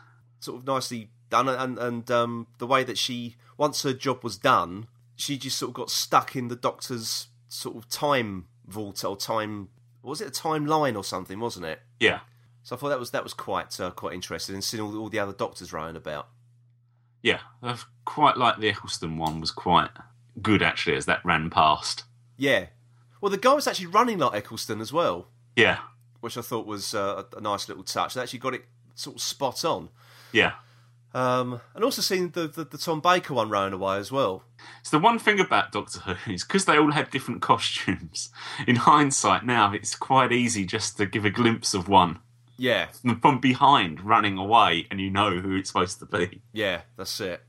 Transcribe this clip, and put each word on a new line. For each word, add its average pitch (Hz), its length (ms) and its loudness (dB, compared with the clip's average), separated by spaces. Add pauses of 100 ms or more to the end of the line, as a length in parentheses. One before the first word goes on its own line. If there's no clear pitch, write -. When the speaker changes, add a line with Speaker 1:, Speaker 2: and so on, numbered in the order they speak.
(400)
Speaker 1:
sort - 220 -12
of 131 60 -14
nicely 123 420 -4 (200)
done, 123 200 4
and, 127 300 -2
and, 120 320 -6
um, 117 360 0 (120)
the 120 80 -6
way 131 180 4
that 113 120 -6
she, 120 380 -6 (220)
once 147 260 0
her 139 100 0
job 127 300 -2
was 101 140 -8
done, 104 500 2 (300)
she 143 200 -6
just 127 200 -6
sort 120 120 -4
of 120 40 -12
got 123 160 -8
stuck - 460 0
in 123 120 -4
the 120 80 -6
Doctor's 117 720 -6 (220)
sort - 260 -10
of 113 140 -16
time 113 560 0 (220)
vault 101 360 -10
or 98 140 -4
time, 107 520 -4 (320)
what 123 100 -12
was 156 100 -8
it, 208 60 -10
a - 140 -10
timeline 151 540 2
or 98 80 -6
something, 95 360 -8
wasn't 98 260 -6
it? 80 160 -8 (180)
Speaker 2:
Yeah. 107 200 4 (420)
Speaker 1:
So - 140 -12
I 120 40 -10
thought 143 100 -4
that 139 100 -2
was, 120 120 -10
that 131 120 -2
was - 100 -12
quite, - 480 -6
uh, 92 100 -4
quite 85 220 -8
interesting, 90 420 -8
and 98 80 -8
seeing 113 200 -4
all, 104 140 -6
all 110 120 -8
the 104 100 -4
other 101 140 -2
Doctors 95 400 -8
running 82 240 -8
about. 76 320 -10 (920)
Speaker 2:
Yeah, 107 180 2 (220)
I 120 160 -6 (280)
quite 135 320 4
like 113 220 2
the 107 100 2
Eccleston 87 480 -6
one 80 240 -2
was 80 100 -6
quite 85 380 2 (520)
good, 98 200 4
actually, 82 360 0
as - 80 -4
that - 200 0
ran 82 240 0
past. - 540 2 (320)
Speaker 1:
Yeah. 127 300 0 (560)
Well, 202 100 0
the 196 60 -2
guy 254 160 6
was 285 140 0
actually 185 180 -4
running 220 320 2
like 127 160 2
Eccleston 107 480 -6
as 110 100 -10
well. 127 380 0 (260)
Speaker 2:
Yeah. 101 240 4 (400)
Speaker 1:
Which 117 180 -10
I 120 40 -8
thought 113 240 -6
was, 101 300 -8
uh, 98 280 -2 (100)
a, - 40 -14
a 107 40 -12
nice 104 280 -2
little 95 140 -12
touch. - 320 -2
They 127 60 -6
actually 120 180 -8
got 127 160 -4
it 120 100 -10 (300)
sort - 220 -12
of - 40 -8
spot - 420 -4
on. 101 260 -2 (420)
Speaker 2:
Yeah. 92 220 4 (600)
Speaker 1:
Um, 127 480 0 (140)
and 202 80 -4
also 247 180 0
seeing 180 300 0
the, 165 160 -4
the, 156 180 -10
the - 120 -14
Tom 160 220 -4
Baker 175 360 2
one 107 140 2
running 98 240 2
away 95 240 0
as 101 140 -6
well. 113 320 0 (380)
Speaker 2:
So - 160 2
the 156 60 2
one 233 160 6
thing 208 200 2
about 110 320 2
Doctor 95 280 -6
Who 95 340 -6
is, 90 100 -6
'cause - 220 0
they 156 140 6
all 151 120 6
had 151 200 0
different 131 300 -6
<laughs> - 20 -4
costumes, - 880 -2 (360)
in 120 100 6
hindsight 135 680 4
now, 113 280 4
it's - 220 -6
quite 131 360 4
easy 110 340 2
just - 320 -4
to 104 80 2
give 101 180 -2
a 107 60 4
glimpse 113 460 2
of 90 120 -2
one. 90 320 6 (380)
Speaker 1:
Yeah. 113 300 2
Speaker 2:
From, 117 320 -2
from 143 200 4
behind, 123 600 4
running 104 380 2
away, 98 500 4
and 98 100 -6
you 95 120 -2
know 98 280 2
who 95 160 -2
it's 95 140 -4
supposed 92 300 0
to - 80 -18
be. 92 340 -4 (100)
Speaker 1:
Yeah, 98 300 -2 (160)
that's - 240 -8
it. 87 280 -6